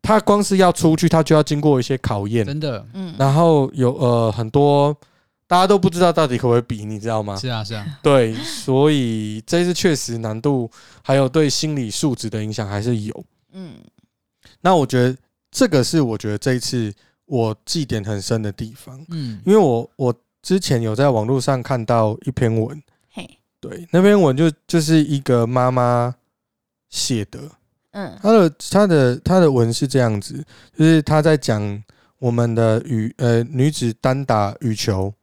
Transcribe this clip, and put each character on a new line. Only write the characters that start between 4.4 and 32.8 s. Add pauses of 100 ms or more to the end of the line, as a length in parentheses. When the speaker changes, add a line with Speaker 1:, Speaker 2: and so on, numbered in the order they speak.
Speaker 1:
多 (520)
大
家
都
不
知
道
到
底
可
不
可
以
比，
你
知
道
吗？
Speaker 2:
是
啊，
是
啊。 (200)
Speaker 1:
对，
所
以
这
次
确
实
难
度 (320)
还
有
对
心
理
素
质
的
影
响
还
是
有。 (280)
Speaker 3:
嗯。 (880)
Speaker 1:
那
我
觉
得 (320)
这
个
是
我
觉
得
这
一
次 (320)
我 (100)
记
点
很
深
的
地
方。
Speaker 2:
嗯。
Speaker 1:
因
为
我，
我 (280)
之
前
有
在
网
络
上
看
到
一
篇
文。 (280)
Speaker 3:
嘿。 (220)
Speaker 1:
对，
那
篇
文
就， (160)
就
是
一
个
妈
妈 (760)
写
的。 (520)
Speaker 3:
嗯。
Speaker 1:
她
的， (220)
她
的，
她
的
文
是
这
样
子， (340)
就
是
她
在
讲 (380)
我
们
的